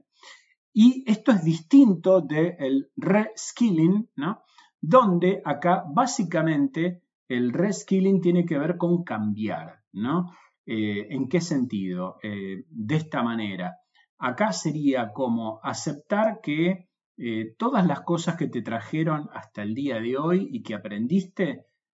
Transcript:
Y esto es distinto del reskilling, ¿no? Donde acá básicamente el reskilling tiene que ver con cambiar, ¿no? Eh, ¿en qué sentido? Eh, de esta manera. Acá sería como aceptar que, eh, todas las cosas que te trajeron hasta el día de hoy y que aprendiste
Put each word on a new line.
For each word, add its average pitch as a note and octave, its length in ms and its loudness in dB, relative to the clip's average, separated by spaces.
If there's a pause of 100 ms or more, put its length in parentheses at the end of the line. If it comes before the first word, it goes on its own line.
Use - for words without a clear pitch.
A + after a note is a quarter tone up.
(720)
Y B3 380 4
esto A3 220 2
es F#3+ 100 2
distinto F#3 800 6
del D3 720 0
reskilling, G3 1200 2
¿no? D#3+ 260 -4 (380)
Donde F#3 640 4
acá F3 440 0
básicamente D#3+ 1160 0 (240)
el B2 260 0
reskilling F#3+ 680 2
tiene F3 240 4
que E3 140 -2
ver D#3+ 180 -2
con E3+ 260 0
cambiar, G#2 800 -4 (120)
¿no? D3+ 420 -4 (320)
Eh, G#2+ 440 -4
¿en C3 180 -4
qué F3 120 0
sentido? G2 800 -4
Eh, G2 460 -10
de A2+ 280 -4
esta D#3 260 -4
manera. G2+ 560 -4 (400)
Acá C3 340 -2
sería C#3 600 -2
como A#2 500 -4
aceptar G#3 800 -2
que, E3+ 460 -2 (280)
eh, A2+ 420 -6
todas A#3 280 0
las D3 160 -2
cosas E3+ 340 -2
que D#3+ 100 -4
te B2 160 -6
trajeron D3+ 680 -4
hasta - 300 -14
el G#2 120 -6
día C3 260 -4
de A#2+ 160 -4
hoy F3 340 0
y A2+ 120 -8
que A2 120 -8
aprendiste B2 920 -4 (280)